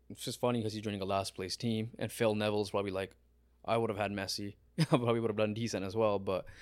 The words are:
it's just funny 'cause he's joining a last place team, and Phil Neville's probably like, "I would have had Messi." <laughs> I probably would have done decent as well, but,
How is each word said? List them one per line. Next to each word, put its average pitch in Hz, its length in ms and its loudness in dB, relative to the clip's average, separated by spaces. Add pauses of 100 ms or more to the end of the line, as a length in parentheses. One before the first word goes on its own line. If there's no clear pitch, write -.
(100)
it's - 140 -12
just - 160 -6
funny 120 220 2
'cause 107 100 -2
he's 107 100 -6
joining 104 180 -2
a 95 40 -2
last 98 300 0
place 95 220 -6
team, 113 420 -2
and 110 120 -4
Phil 110 240 2
Neville's 104 360 2
probably 101 200 0
like, 95 240 -4 (500)
"I 113 120 2
would 113 140 2
have 101 80 -2
had 101 140 0
Messi." 101 420 -4 (120)
<laughs> - 120 -12
I 160 60 4
probably 120 360 4
would 113 100 0
have 104 60 -2
done 107 180 2
decent 104 300 -2
as 98 120 -6
well, 107 220 4
but, 98 280 -2 (160)